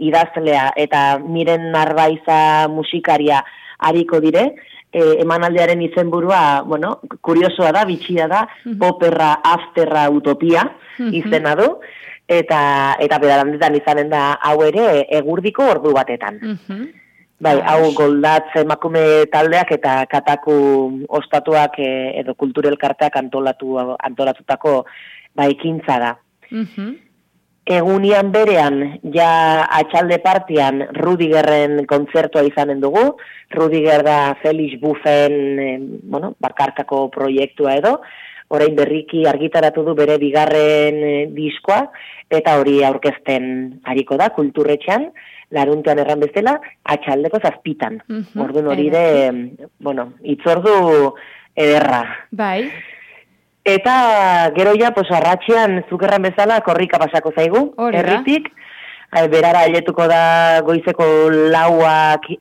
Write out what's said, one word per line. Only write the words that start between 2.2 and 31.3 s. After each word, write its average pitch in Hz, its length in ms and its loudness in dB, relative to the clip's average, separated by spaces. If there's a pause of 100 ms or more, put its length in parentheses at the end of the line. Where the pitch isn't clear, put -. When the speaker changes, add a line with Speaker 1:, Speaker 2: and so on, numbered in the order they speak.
Speaker 1:
musikaria 151 760 0 (340)
ariko 165 420 0
dire, 170 340 2 (360)
e, 160 300 2
emanaldiaren 170 640 0
izenburua, 170 800 0
bueno, 156 360 -6 (200)
kuriosoa 175 520 2
da, 202 120 2
bitxia 175 440 -4
da, 208 200 -2 (160)
Speaker 2:
Mhm. 233 140 -8
Speaker 1:
poperra, 170 640 2
afterra, 156 640 0
utopia 151 640 0 (280)
Speaker 2:
Mhm. 233 160 -4
Speaker 1:
izena 156 420 -2
du, 240 220 0 (480)
eta, 143 720 0
eta 147 200 0
Bedarandetan 147 560 2
izanen 147 340 0
da 143 320 0
hau 151 220 2
ere, 156 480 2
Egurdiko 175 580 0
ordu 226 240 2
batetan. 135 480 -4
Speaker 2:
Mhm. 208 440 -10 (560)
Speaker 1:
Bai, 156 160 2
Speaker 2:
Bai. - 100 -2
Speaker 1:
hau 156 260 2
Goldatz 151 640 0
emakume 156 720 2
taldeak 160 460 0
eta 131 340 -2
Kataku 139 1000 0
ostatuak, 147 720 0
e, 131 420 -6
edo 127 160 -8
kulturelkarteak 143 800 -2
antolatu, 131 600 -4 (220)
antolatutako, 135 880 -4 (480)
ba, 143 140 0
ekintza 151 500 -2
da. 120 200 -4 (340)
Speaker 2:
Mhm. 220 420 -10 (720)
Speaker 1:
Egunian 196 640 0
berean, 156 720 0 (120)
ja 160 520 2
atxalde 170 560 0
partian 151 720 0
Rudigerren 151 920 2